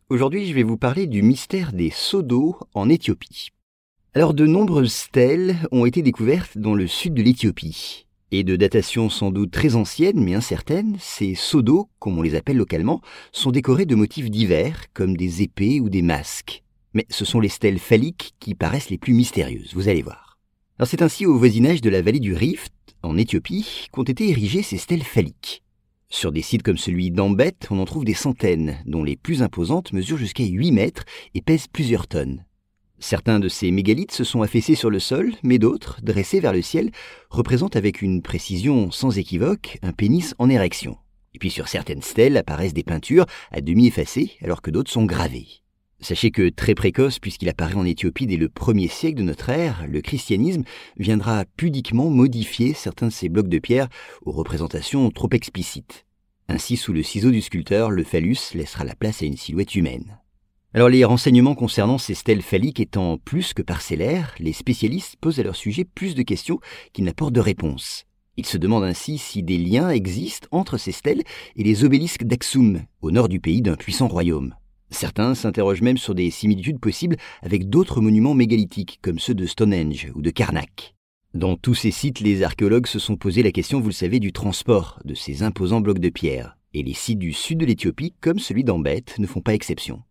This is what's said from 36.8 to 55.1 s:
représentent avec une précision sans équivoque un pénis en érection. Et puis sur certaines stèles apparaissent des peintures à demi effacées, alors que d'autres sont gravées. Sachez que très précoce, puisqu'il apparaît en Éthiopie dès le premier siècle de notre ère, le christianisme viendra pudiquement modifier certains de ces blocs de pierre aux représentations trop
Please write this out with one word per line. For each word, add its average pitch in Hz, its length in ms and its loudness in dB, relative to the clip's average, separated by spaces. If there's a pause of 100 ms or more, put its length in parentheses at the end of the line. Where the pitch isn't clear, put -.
représentent 131 460 0
avec 101 260 0
une 92 200 0
précision 98 680 0
sans - 280 -2
équivoque 160 640 -2
un 90 100 -4
pénis 147 480 0
en 123 100 6
érection. 92 480 0 (360)
Et - 60 -20
puis 92 120 -4
sur - 160 -8
certaines - 340 -6
stèles 127 360 4
apparaissent 80 360 -2
des 78 100 -2
peintures 123 420 2 (260)
à - 80 -6
demi 87 280 6
effacées, - 440 -2 (100)
alors 85 200 -4
que - 100 -8
d'autres 71 200 -2
sont 117 140 2
gravées. 76 560 -4 (380)
Sachez 95 300 0
que 92 200 2
très - 260 0
précoce, 127 420 0
puisqu'il 92 320 -6
apparaît 82 240 -4
en 95 120 0
Éthiopie 90 420 -2
dès 92 100 -2
le 80 120 0
premier 104 380 0
siècle 160 300 -4
de 110 60 -2
notre 85 260 -4
ère, 127 400 -4
le 73 120 -4
christianisme 135 600 -2 (340)
viendra 107 480 0 (100)
pudiquement 139 560 0
modifier 123 640 2
certains - 320 -4
de 110 40 0
ces - 180 -4
blocs 95 200 0
de 85 80 2
pierre 123 300 2 (360)
aux - 80 -6
représentations 80 800 -2
trop - 220 -4